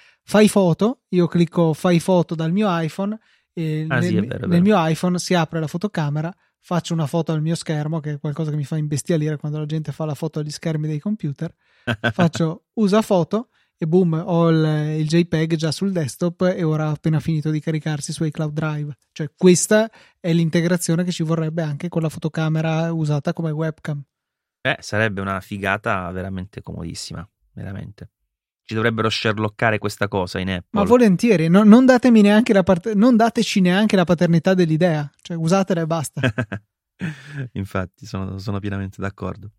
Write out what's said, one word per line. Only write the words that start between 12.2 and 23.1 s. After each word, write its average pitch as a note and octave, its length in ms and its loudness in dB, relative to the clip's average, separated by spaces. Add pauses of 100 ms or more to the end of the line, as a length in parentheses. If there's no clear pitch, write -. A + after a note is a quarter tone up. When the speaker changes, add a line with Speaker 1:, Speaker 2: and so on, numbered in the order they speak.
Speaker 1:
usa G#3+ 280 2
foto G3+ 460 0 (280)
e E3+ 100 -6
boom, E3+ 280 2 (120)
ho E3+ 220 2
il, D#3 520 2
il D#3 60 0
J E3+ 200 4
peg D#3+ 280 0
già D#3 160 -2
sul G3 220 -4
desktop E3+ 500 -4 (140)
e F#3 60 -4
ora D#3 260 0
ho D3+ 40 -2
appena D#3 280 -2
finito D#3 300 -2
di D3+ 100 -2
caricarsi D#3 500 -6
su E3 140 -4
iCloud D#3 280 -4
Drive. D3+ 440 -6 (160)
Cioè, D3+ 240 -8
questa G#3+ 520 4 (300)
è E3+ 140 -2
l'integrazione E3+ 720 0
che F3 80 -4
ci E3+ 100 -6
vorrebbe D#3+ 380 -2
anche D3+ 280 -6
con E3+ 120 -2
la D#3+ 80 -2
fotocamera D#3+ 840 -2
usata D#3 440 -2